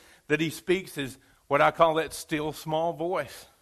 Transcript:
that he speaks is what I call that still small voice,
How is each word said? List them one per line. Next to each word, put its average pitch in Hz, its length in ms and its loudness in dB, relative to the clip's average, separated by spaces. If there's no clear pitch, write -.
that 151 120 2
he 160 120 0
speaks 180 480 -2
is 131 180 -8
what 143 140 4
I 156 100 6
call 165 240 4
that 156 180 -2
still 156 400 -6
small 160 400 -4
voice, 160 540 -6